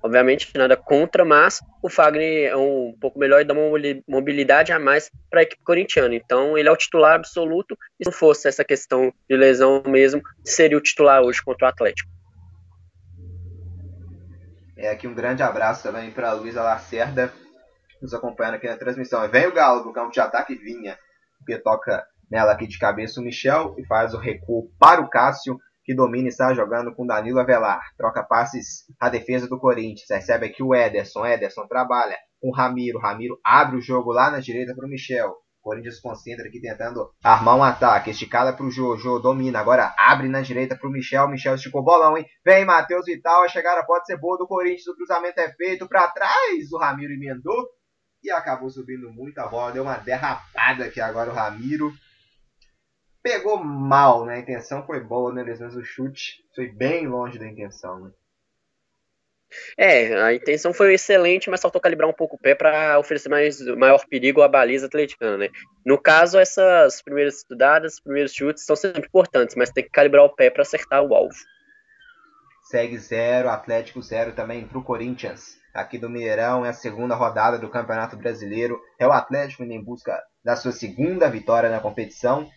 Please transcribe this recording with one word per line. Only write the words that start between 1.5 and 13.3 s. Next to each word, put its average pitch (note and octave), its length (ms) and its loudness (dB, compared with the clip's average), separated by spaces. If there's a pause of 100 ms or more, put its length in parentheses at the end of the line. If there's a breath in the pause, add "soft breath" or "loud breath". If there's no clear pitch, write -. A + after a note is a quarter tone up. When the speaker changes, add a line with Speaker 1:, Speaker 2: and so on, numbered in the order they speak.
Speaker 1:
o F3+ 80 -6
Fagner D3+ 600 2
é C3 60 -2
um C3+ 420 -2
pouco C3+ 180 -6
melhor C#3 220 6
e C#3 60 2
dá C#3+ 80 -2
uma D3+ 160 0
mobili-, C#3+ 360 -4
mobilidade C#3+ 680 2
a E3 40 0
mais D3 320 0 (200)
pra E3 140 6
equipe - 200 -4
corintiana. D#3+ 500 0
Então, C3 440 0
ele D3+ 100 2
é D#3 40 6
o D#3+ 40 6
titular D#3 380 4
absoluto, E3 640 -4 (200 loud breath)
e F3+ 60 -12
se F3+ 80 -4
não - 60 -12
fosse D3+ 320 4
essa C3+ 160 -2
questão C3 480 -2 (160)
de C3+ 80 2
lesão C3+ 500 6
mesmo, C3+ 340 4 (220 loud breath)
seria D3+ 340 2
o D3 40 0
titular C#3 400 4
hoje B2 200 0
contra C3 260 -2
o - 20 4
Atlético. - 420 -4 (2750)